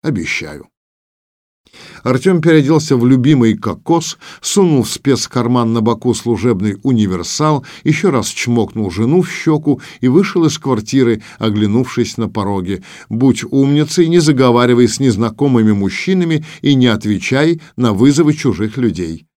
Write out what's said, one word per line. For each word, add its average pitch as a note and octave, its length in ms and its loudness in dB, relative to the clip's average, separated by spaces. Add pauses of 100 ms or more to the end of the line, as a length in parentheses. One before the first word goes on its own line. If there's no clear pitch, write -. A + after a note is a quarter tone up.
обещаю». E2 640 -6 (1400)
Артем D#3 360 0
переоделся D#3 560 2
в A#2+ 80 2
любимый B2+ 500 4
кокос, D#3 600 -4 (240)
сунул D#3+ 440 2
в - 60 -6
спецкарман A#2+ 840 -2
на A#2 80 0
боку A#2 340 0
служебный G#2 680 -2
универсал, B2 840 -2 (160)
еще D#3 280 0
раз A2 180 -2
чмокнул A2 600 -2
жену A#2+ 320 0
в F#3 80 -6
щеку D3 520 -2 (180)
и B2+ 80 0
вышел F3 380 2
из D3+ 120 -2
квартиры, A#2 640 0 (160)
оглянувшись G#2+ 760 -2
на A2 140 -4
пороге. G2 520 -4 (280)
«Будь C3 340 0
умницей, D3 640 0
не E3+ 120 4
заговаривай B2 680 4
с - 120 -6
незнакомыми A2+ 720 2
мужчинами D#3 720 -2 (160)
и C#3+ 120 2
не B2+ 120 4
отвечай A#2 720 0 (160)
на A#2+ 160 0
вызовы C#3+ 400 2
чужих A2 460 -4
людей». F2 480 -4 (100)